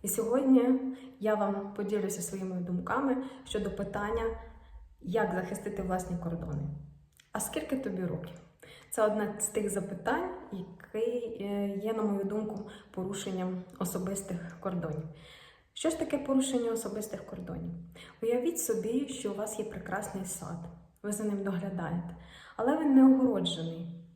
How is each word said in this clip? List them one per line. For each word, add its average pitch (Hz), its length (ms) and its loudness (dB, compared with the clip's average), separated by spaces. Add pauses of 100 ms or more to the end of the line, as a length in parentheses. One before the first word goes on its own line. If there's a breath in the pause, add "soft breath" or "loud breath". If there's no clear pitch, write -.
І 202 60 -4
сьогодні 254 540 6 (580 loud breath)
я 214 140 4
вам 196 400 0
поділюся 190 480 -2
своїми 190 340 -4
думками 214 600 0 (280 loud breath)
щодо 196 260 -2
питання, 208 540 -2 (800 loud breath)
як 185 320 2
захистити 190 480 -4
власні 180 420 -2
кордони. 151 380 -4 (680)
А 214 80 -2
скільки - 360 -4
тобі 185 280 -4
років? - 300 -4 (560 loud breath)
Це 214 160 4
одне 208 320 2
з - 80 -2
тих 202 240 0
запитань, 233 600 -2 (220)
яке, 202 540 -6 (340)
е, 202 280 0 (140)
є, 220 100 0
на 220 100 0
мою 196 220 2
думку, 208 460 -4 (200 loud breath)
порушенням 185 760 -4 (140)
особистих 185 840 -4
кордонів. 165 440 -4 (680 loud breath)
Що 320 160 0
ж 320 80 -4
таке 294 200 0
порушення 262 540 2
особистих 208 540 -4
кордонів? 175 460 -8 (500 loud breath)
Уявіть 247 380 2
собі, 226 480 0
що - 240 -4
у 190 40 -4
вас 214 220 -4
є 208 60 -2
прекрасний 190 600 -4
сад, 170 340 -8 (440)
ви 202 100 -2
за 214 120 -2
ним 202 180 0
доглядаєте, 175 760 -2 (400 loud breath)
але 277 220 4
він 285 160 6
не 262 200 12
огороджений 170 720 2 (300)